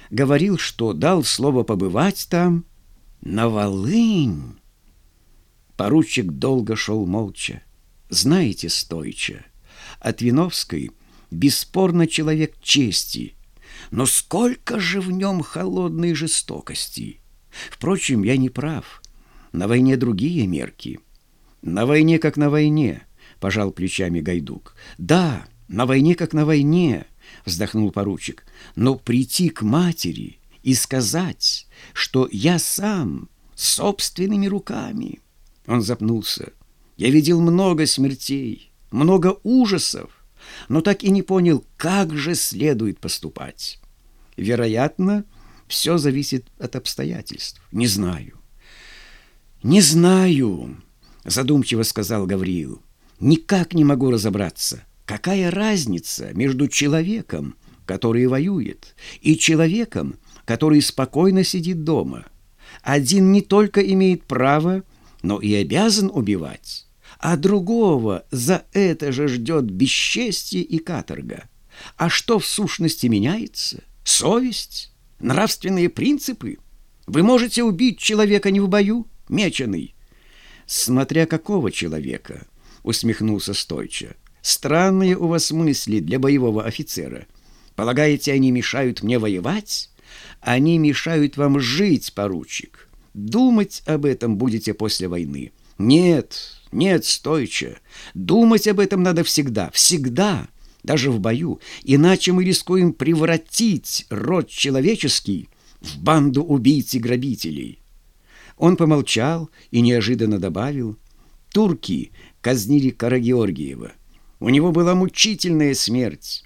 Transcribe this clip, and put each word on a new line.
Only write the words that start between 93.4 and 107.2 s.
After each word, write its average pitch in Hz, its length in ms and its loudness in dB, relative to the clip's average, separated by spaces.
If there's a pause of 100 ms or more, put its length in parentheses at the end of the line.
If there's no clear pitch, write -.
об 151 200 -2
этом 117 320 0
будете 110 360 -2
после 101 360 -4
войны". 71 420 -6 (260)
"Нет, 147 760 2 (180)
нет, 170 340 2
Стойча, - 720 -4 (360)
думать 214 540 4
об 196 100 2
этом 190 240 2
надо 175 220 2
всегда, 110 480 -2
всегда, 151 720 2 (380)
даже 139 260 0
в 117 80 0
бою, 117 420 -2 (220)
иначе 175 480 4
мы 180 140 2
рискуем 180 480 2
превратить 165 1160 -2
род 151 400 -2
человеческий 135 1000 0 (320)
в 73 180 -16
банду 143 460 2
убийц 139 500 2
и 123 60 0
грабителей". 113 800 -4 (800)